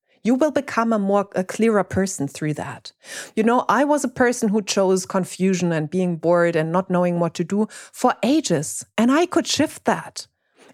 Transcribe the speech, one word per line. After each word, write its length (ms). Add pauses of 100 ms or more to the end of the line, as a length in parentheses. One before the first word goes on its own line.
(220)
You 120
will 160
become 420
a 60
more, 360
a 80
clearer 420
person 440
through 260
that. 380 (420)
You 80
know, 240
I 180
was 200
a 40
person 420
who 100
chose 460
confusion 680
and 160
being 300
bored 360
and 160
not 200
knowing 280
what 180
to 80
do 260
for 520
ages, 640 (140)
and 120
I 140
could 220
shift 400
that. 400 (480)